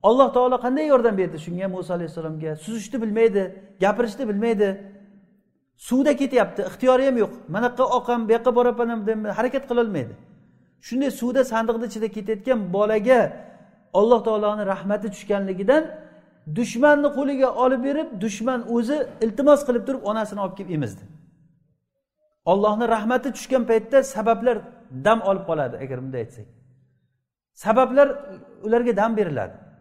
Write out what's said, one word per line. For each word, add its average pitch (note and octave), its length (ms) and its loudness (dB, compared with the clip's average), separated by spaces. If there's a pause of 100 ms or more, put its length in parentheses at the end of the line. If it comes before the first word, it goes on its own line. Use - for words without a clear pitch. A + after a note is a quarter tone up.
Alloh B3 300 6
taolo B3+ 220 2
qanday B3+ 320 -2
yordam A#3 300 4
berdi E3 220 -2
shunga, F3 280 -8
Musa F#3 260 -6
alayhissalomga? D#3+ 640 -8
Suzishni G#3+ 460 -10
bilmaydi, A3 400 2 (380)
gapirishni G#3 480 0
bilmaydi. G#3 420 0 (1120)
Suvda C4+ 340 2
ketyapti, B3 460 0
ixtiyori B3+ 440 2
ham C4 120 2
yo'q. G3+ 160 0 (120)
Mana G#3 220 -2
yoqqa B3 180 0
oqam, A#3+ 360 0
bu A3 100 0
yoqqa A#3 240 2
boraman A#3+ 340 2
ham A3+ 160 -4
deb A3 200 -2
harakat A#3 420 -2
qila A#3+ 140 2
olmaydi. E3+ 320 -2 (720)
Shunday C4 260 -2
suvda B3 320 0
sandiqning A3+ 460 -2
ichida G#3+ 180 -6
ketayotgan G#3+ 600 -4
bolaga G#3+ 540 4 (720)
Alloh A3 300 6
taoloning G#3 440 0
rahmati G3 400 -4
tushganligidan G3 760 0 (640)
dushmanni C4+ 680 2
qo'liga C4+ 360 0
olib B3+ 300 2
berib, C#4+ 240 -2 (140)
dushman A3+ 480 -4
o'zi A#3 280 0 (240)
iltimos C4 420 4
qilib A#3+ 220 0
turib C4 180 -4
onasini G#3 380 -4
olib F#3+ 160 -6
kelib F#3 140 -10
emizdi. C3 320 -4 (1400)
Allohning G#3 420 2
rahmati A#3 420 0
tushgan B3+ 340 -2
paytda A3+ 380 2
sabablar A3+ 540 0 (460)
dam A3 180 4
olib F#3+ 240 0
qoladi, C#3+ 320 -4
agar C3 220 -10
bunday C3 220 -10
aytsak. - 260 -14 (1120)
Sabablar B3+ 480 4 (560)
ularga A#3 320 2
dam G#3+ 220 2
beriladi. B2+ 380 -2 (260)